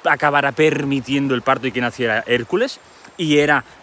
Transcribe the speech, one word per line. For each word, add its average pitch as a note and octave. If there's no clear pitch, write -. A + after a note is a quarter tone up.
acabara C#3+
permitiendo C#3
el A#2+
parto C3
y B2
que B2
naciera A#2
Hércules, B2
y D3+
era D3